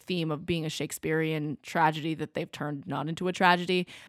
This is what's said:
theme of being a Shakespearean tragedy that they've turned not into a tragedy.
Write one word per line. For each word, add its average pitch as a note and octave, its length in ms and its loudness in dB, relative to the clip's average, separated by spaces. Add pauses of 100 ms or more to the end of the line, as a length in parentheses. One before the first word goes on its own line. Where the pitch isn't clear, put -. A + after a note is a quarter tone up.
theme E3+ 240 0
of D#3+ 160 -4
being E3 200 0
a D3+ 40 -2
Shakespearean D#3 920 -2
tragedy D#3 520 2
that D3 180 -6
they've - 180 -4
turned D3 340 -6
not C#3+ 220 -4
into E3 200 -4
a F3+ 60 -2
tragedy. F3+ 540 4 (220)